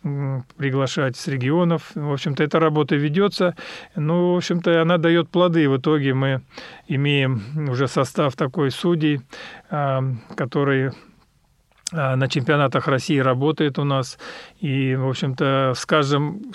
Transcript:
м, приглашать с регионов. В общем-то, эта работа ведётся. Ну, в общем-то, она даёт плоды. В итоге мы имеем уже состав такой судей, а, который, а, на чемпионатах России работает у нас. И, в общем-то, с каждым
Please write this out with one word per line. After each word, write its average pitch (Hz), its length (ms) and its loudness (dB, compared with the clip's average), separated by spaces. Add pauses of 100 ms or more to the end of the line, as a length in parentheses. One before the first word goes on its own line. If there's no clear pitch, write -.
м, 139 440 -6 (100)
приглашать 135 640 -2
с - 100 -10
регионов. 156 640 0
В 147 200 -4
общем-то, 139 280 -4
эта 151 160 2
работа 151 380 4
ведётся. 175 580 0 (440)
Ну, 175 360 2
в 180 40 2
общем-то, 170 440 2
она 170 160 4
даёт 165 300 2
плоды. 170 400 4
В 135 80 4
итоге 139 380 2
мы 135 280 0 (460)
имеем 139 540 2 (280)
уже 127 200 0
состав 139 480 0
такой 139 340 0
судей, 151 480 0 (500)
а, 139 320 -2 (360)
который, 135 540 0 (1000)
а, 135 220 0
на 131 120 2
чемпионатах 143 600 2
России 139 320 2
работает 135 580 0
у 147 60 -2
нас. 139 340 -2 (420)
И, 135 360 0
в 131 120 -2
общем-то, 135 680 0
с - 100 -8
каждым 151 680 0